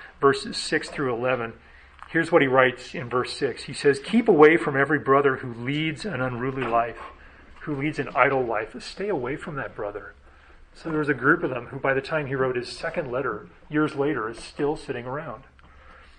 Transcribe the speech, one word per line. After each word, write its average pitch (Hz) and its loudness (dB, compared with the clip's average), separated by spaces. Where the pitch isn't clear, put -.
verses 135 2
six - -4
through 131 -4
eleven, 120 -2
here's 165 0
what 165 8
he 139 4
writes 127 4
in 127 -8
verse 123 -2
six. 123 -4
He 143 -12
says, 139 4
"Keep 226 2
away 156 10
from 147 0
every 143 2
brother 135 4
who 120 -10
leads 156 -4
an 147 -4
unruly 127 -4
life, 117 0
who 151 -6
leads 143 -4
an 139 -4
idle 131 2
life." 113 -6
Stay - -8
away 139 -4
from 151 -10
that 117 -8
brother. 104 -10
So - -12
there 156 -2
was 143 0
a 143 4
group 135 4
of 151 0
them 127 -6
who, 135 -12
by 135 2
the 131 0
time 151 -4
he 135 -4
wrote 131 2
his 120 -6
second 160 -6
letter, 120 -4
years 151 0
later, 135 -2
is 117 -12
still 151 -4
sitting 120 -8
around. 135 -10